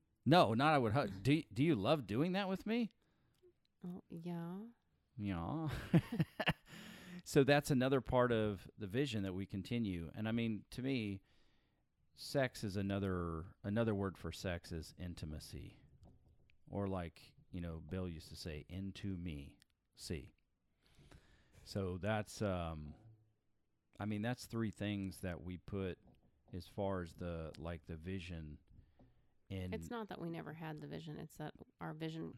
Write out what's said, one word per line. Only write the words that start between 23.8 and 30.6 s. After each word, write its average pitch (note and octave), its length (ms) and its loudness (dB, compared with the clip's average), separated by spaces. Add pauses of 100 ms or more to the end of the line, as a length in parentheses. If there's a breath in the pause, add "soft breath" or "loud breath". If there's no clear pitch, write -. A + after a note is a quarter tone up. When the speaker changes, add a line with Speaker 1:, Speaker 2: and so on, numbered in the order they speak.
Speaker 1:
I G2+ 60 -4
mean, G#2 160 -2
that's A#2+ 240 -4
three A2+ 260 -2
things G2+ 500 -2
that F2 220 -4
we F2+ 140 -6
put F#2+ 400 -4 (580)
as F2 100 -6
far G2 360 0
as E2 180 -6
the, E2 400 -4
like, E2 300 -6
the E2 80 -6
vision. E2+ 600 -8 (920 soft breath)
And F#2 240 -4
Speaker 2:
It's E3 160 -6
not A3+ 200 -6
that - 100 -10
we E3+ 100 -6
never E3 240 -8
had D#3 280 -8